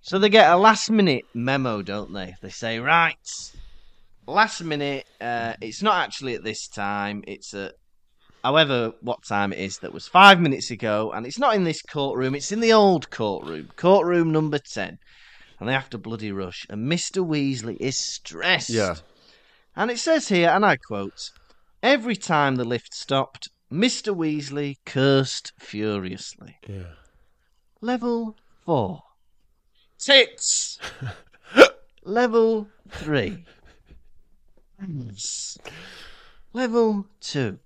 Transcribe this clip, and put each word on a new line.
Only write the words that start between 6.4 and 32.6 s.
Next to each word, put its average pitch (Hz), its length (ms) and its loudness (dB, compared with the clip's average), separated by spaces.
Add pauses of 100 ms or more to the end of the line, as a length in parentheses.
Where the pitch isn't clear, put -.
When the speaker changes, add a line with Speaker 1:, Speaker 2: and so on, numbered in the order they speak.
Speaker 1:
this - 240 -10
time, 101 600 -6
it's - 260 -14
at 98 200 -10 (680)
however 131 580 2
what 117 240 -8
time 101 260 -2
it - 80 -8
is 95 200 -10
that - 120 -12
was - 160 -14
five 190 320 10
minutes 147 320 -2
ago, 107 400 -2
and 110 140 -8
it's 139 140 -12
not 240 160 2
in 190 100 0
this 160 160 -4
courtroom, 131 540 -4
it's 143 160 -10
in 220 100 -6
the 226 120 2
old 196 360 4
courtroom, 82 680 -8
courtroom 175 560 4
number 156 280 0
ten." - 400 -10 (600)
And 101 80 -8
they 127 60 -2
have 135 160 -4
to 117 80 -12
bloody 104 340 -10
rush, 95 380 -10
and 107 180 -8
Mister 175 360 -4
Weasley 135 560 -4
is 131 180 -4
stressed. - 720 -4
Speaker 2:
Yeah. 104 240 0 (840)
Speaker 1:
And 214 140 -2
it 240 80 -6
says 320 320 0
here, 175 200 4
and 190 140 4
I 170 140 4
quote, - 540 -10 (500)
"Every 240 340 0
time 147 420 0
the 123 60 -4
lift 117 300 -6
stopped, - 560 -4 (200)
Mister 208 440 -2
Weasley 147 640 -4 (100)
cursed 135 760 0
furiously." 98 1080 -8
Speaker 2:
Yeah. 92 260 -14 (880)
Speaker 1:
Level 233 560 -4 (260)
four. 117 380 0 (960)
Tits. - 800 0 (640)
<laughs> - 600 6
Level 226 640 2 (200)